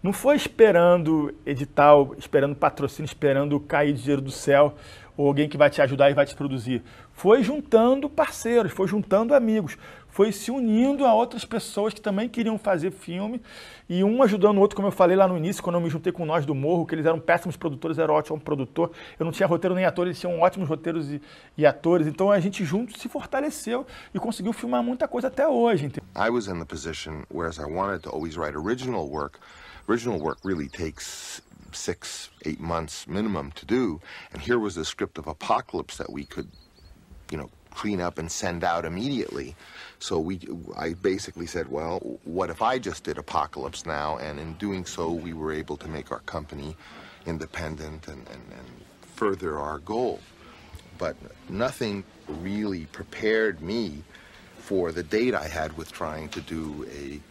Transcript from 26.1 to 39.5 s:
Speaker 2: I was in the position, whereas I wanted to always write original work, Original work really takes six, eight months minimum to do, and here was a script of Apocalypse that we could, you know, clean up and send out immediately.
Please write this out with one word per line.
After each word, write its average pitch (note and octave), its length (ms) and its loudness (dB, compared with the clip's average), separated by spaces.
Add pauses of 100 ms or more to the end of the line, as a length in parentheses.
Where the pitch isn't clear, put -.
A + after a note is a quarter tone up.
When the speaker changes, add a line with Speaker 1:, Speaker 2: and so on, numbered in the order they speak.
Speaker 2:
I A2 140 0
was A#2 180 0
in F2+ 120 -4
the D#2+ 60 -6
position, D#2 580 -10 (100)
whereas E2 240 -4
I D#2 80 -10
wanted F2+ 380 -4
to - 80 -10
always D#2+ 260 -6
write D2+ 180 -4
original G#2+ 540 -4
work, D2 300 -6 (480)
Original A2+ 320 0
work D2+ 240 -4
really E2+ 240 -4
takes - 720 -10 (300)
six, - 580 -10 (160)
eight D#2 140 -6
months E2 480 -6
minimum F2+ 440 -4
to - 140 -16
do, G#2 340 0 (320)
and - 100 -14
here A#2+ 160 0
was G2+ 200 -2
a D#2+ 80 -6
script - 320 -6
of D#2 100 -10
Apocalypse E2+ 680 -4
that - 140 -10
we D2 140 -10
could, - 240 -12 (800)
you D#2 80 -6
know, C#2+ 120 -10 (220)
clean G#2 280 -4
up F2 180 -4
and E2 140 -8
send E2+ 320 -4
out E2+ 220 0
immediately. F2 680 -6 (460)